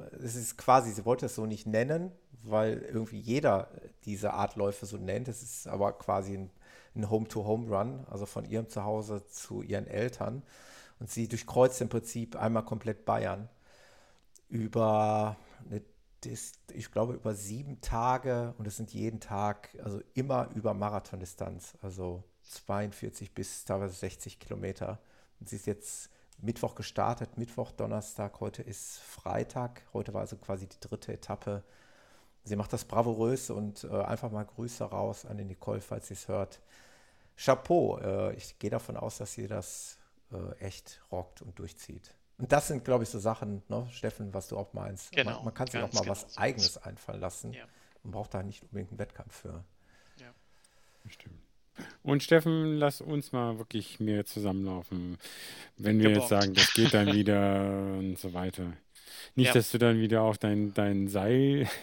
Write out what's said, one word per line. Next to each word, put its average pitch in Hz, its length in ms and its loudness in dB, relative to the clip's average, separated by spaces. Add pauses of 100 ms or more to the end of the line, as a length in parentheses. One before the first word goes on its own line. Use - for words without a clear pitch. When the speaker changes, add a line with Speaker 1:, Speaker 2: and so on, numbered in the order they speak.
(220)
Speaker 1:
es 120 140 -6
ist 117 200 -8
quasi, 127 360 8
sie 101 120 -6
wollte 127 220 2
es - 80 -6
so 110 100 -2
nicht 110 220 -6
nennen, 147 460 2 (300)
weil 113 360 2
irgendwie 110 400 -6
jeder 113 500 2 (360)
diese 104 280 -2
Art 101 240 0
Läufe 101 300 0
so 104 100 -8
nennt. 98 320 -4
Es 110 140 -8
ist - 260 -12
aber 101 240 2
quasi 98 420 -2
ein, 95 160 -8 (440)
ein 107 160 -2
Home-to-Home-Run, 110 1000 0
also 101 140 -6
von 107 220 -8
ihrem 110 240 -4
Zuhause 107 560 -4
zu - 360 -10
ihren 101 240 -4
Eltern. 113 560 -4 (560)
Und 113 120 -10
sie 117 180 -2
durchkreuzt 127 540 4
im 113 80 -2
Prinzip - 460 -4
einmal 110 280 2
komplett 107 400 -6
Bayern 107 460 0 (960)
über 107 880 4 (320)
eine 104 140 -6 (420)
Dis-, 117 280 -10 (220)
ich - 180 -10
glaube, 117 220 2
über 107 200 -2
sieben 113 460 -8
Tage 123 800 0
und 107 80 -6
es 101 100 -8
sind 110 160 -8
jeden 110 280 -4
Tag, 104 500 -2 (120)
also 101 180 -6 (140)
immer 131 400 0
über 107 200 0
Marathondistanz, 92 1080 -6
also 92 440 -6 (180)
zweiundvierzig - 880 -6
bis - 320 -8
teilweise 98 300 -2
sechzig - 440 -10
Kilometer. 98 600 -6 (400)
Und - 100 -16
sie 117 80 -8
ist - 100 -14
jetzt - 440 -8 (280)
Mittwoch 117 360 -4
gestartet, 107 640 -2
Mittwoch, 117 340 -6
Donnerstag, 107 680 -6
heute 107 220 -6
ist - 360 -12
Freitag, 117 840 -6 (120)
heute 104 180 -4
war 101 100 -4
also 101 140 -10
quasi 95 300 -8
die - 140 -20
dritte - 320 -10
Etappe. 101 500 -6 (840)
Sie 104 120 -4
macht 101 160 -2
das - 120 -2
bravourös 117 680 2
und, 104 340 -6
äh, - 40 -10 (140)
einfach 117 280 -4
mal 107 140 -6
Grüße 117 400 -8
raus 104 420 -4
an 107 120 -8
die 101 60 -8
Nicole, 104 360 -6
falls 107 280 -10
sie's - 200 -12
hört. 98 320 -4 (760)
Chapeau, 131 600 4
äh, 98 360 -2
ich - 240 -14
geh 104 120 -4
davon 117 260 -4
aus, - 220 -6
dass 104 160 -10
sie 113 120 -8
das, - 520 -8 (340)
äh, 92 260 -8
echt - 520 -12
rockt - 320 -8
und - 160 -14
durchzieht. - 560 -14 (240)
Und 127 140 -6
das 143 160 6
sind, 135 180 -4
glaub 123 160 4
ich, 110 80 -4
so 117 80 -6
Sachen, 104 500 -2
ne, 113 240 -4
Steffen, 107 400 -6
was 95 160 -6
du - 80 -8
auch 101 160 -8
meinst. 98 400 -8
Speaker 2:
Genau, 139 100 4
Speaker 1:
Man, 117 220 -6
man 113 80 -4
kann 127 160 -4
sich 117 140 -4
auch 113 100 -4
Speaker 2:
ganz - 0 -
Speaker 1:
mal 107 80 2
Speaker 2:
genau 98 120 0
Speaker 1:
was - 160 -8
Speaker 2:
so - 120 -8
Speaker 1:
Eigenes 107 360 2
Speaker 2:
ist. - 20 -14
Speaker 1:
einfallen 101 420 -12
lassen 98 340 -8
Speaker 2:
Ja. 120 120 -16 (360)
Speaker 1:
und 107 100 -12
braucht 104 200 -8
da 95 100 -4
nicht 98 200 -10
unbedingt 98 300 -10
einen 104 60 -10
Wettkampf - 360 -10
für. 85 280 -12 (540)
Speaker 2:
Ja. 123 180 -20 (720)
Speaker 3:
Bestimmt. - 340 -18 (640)
Und 143 200 4
Steffen, 160 540 6
lass 147 240 2
uns 147 320 -4
mal 117 260 0
wirklich 113 420 -6
mehr 104 240 2
zusammenlaufen, 92 920 -4 (580)
wenn 107 240 4
wir 107 100 12
jetzt 104 180 6
Speaker 2:
Gebongt. - 0 -
Speaker 3:
sagen, 101 260 6
das 98 180 8
geht 113 220 8
dann 104 180 8
Speaker 2:
<laughs> - 0 -
Speaker 3:
wieder 98 840 4
und 95 200 -2
so 92 160 -6
weiter. 90 380 -4 (600)
Nicht, 127 200 8
Speaker 2:
Ja. - 0 -
Speaker 3:
dass 120 180 8
du 120 60 4
dann 113 220 8
wieder 110 220 6
auf 110 160 4
dein, 104 360 2
dein 101 340 4
Seil, 127 600 4 (140)